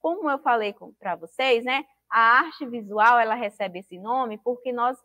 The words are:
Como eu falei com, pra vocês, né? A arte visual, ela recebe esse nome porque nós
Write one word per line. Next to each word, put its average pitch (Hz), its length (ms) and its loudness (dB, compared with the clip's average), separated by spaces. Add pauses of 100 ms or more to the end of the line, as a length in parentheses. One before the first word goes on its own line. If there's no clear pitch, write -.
Como 320 300 -2
eu 277 80 -2
falei 240 340 0
com, - 220 -18
pra 180 200 -8
vocês, 233 500 -2
né? 269 200 -4 (260)
A 226 280 6
arte 311 260 -2
visual, 226 540 2
ela 220 160 2
recebe 202 460 -6
esse 180 180 -18
nome 226 400 -4
porque 247 340 -6
nós 240 320 -2